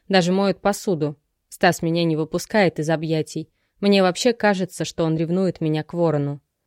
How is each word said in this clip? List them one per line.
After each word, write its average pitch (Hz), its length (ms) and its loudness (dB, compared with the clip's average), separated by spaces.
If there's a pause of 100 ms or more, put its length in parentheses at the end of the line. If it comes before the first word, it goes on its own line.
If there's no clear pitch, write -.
даже 185 240 2
моют 190 300 0
посуду. 160 560 -2 (320)
Стас - 320 0
меня 170 220 0
не 160 120 0
выпускает 170 640 0
из 151 100 -4
объятий. 156 600 -4 (300)
Мне 202 220 4
вообще 185 320 2
кажется, 190 520 -2
что - 180 -4
он 160 140 0
ревнует 170 420 -2
меня 156 240 -2
к - 100 -18
ворону. 147 480 -2 (260)